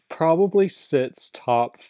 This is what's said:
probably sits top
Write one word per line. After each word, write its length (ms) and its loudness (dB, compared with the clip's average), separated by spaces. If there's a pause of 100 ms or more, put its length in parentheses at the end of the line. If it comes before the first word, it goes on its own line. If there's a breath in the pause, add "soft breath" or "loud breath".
probably 580 2
sits 640 -6
top 460 -2 (120)